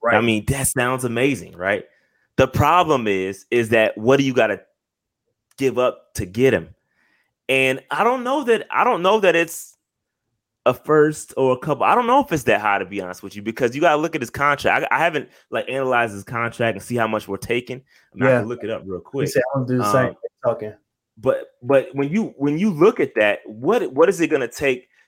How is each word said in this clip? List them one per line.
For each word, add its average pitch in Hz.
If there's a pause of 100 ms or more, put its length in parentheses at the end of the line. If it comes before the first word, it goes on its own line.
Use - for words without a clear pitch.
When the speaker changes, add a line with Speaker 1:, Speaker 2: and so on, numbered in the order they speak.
Speaker 1:
Right. 117
Speaker 2:
I 110
mean, 110
that 135
sounds 127
amazing, 117
right? 92 (500)
The 131
problem 151
is, 98
is 117
that 110
what 117
do 139
you 135
gotta 107 (960)
give 131
up -
to 104
get 120
him? 82 (760)
And 131 (120)
I 151
don't 240
know 277
that, 226
I 147
don't 220
know 196
that 180
it's - (880)
a 127
first 151
or 131
a 123
couple. 131
I 135
don't 226
know 254
if -
it's 147
that 104
high, 101
to 95
be 95
honest 90
with 98
you, 104
because 117
you 147
gotta 156
look 160
at 139
his 113
contract. 143
I, 120
I -
haven't, 156 (220)
like, 113
analyzed 123
his 98
contract 117
and 98
see 120
how 113
much 107
we're 98
taking. 123 (320)
I -
mean, 131
I 131
Speaker 1:
Yeah. 123
Speaker 2:
can 110
look 120
it 104
up 107
real 95
Speaker 1:
You 85
Speaker 2:
quick. -
Speaker 1:
said, 131 (120)
"I'm 131
gonna 123
do 127
the 104
same 127
Speaker 2:
Um, -
Speaker 1:
thing - (140)
talking." 113 (460)
Speaker 2:
But, 131 (140)
but 131
when 139
you, 196
when 147
you 208
look 180
at 147
that, 104
what, 139
what 156
is 175
it 156
gonna 135
take 131 (200)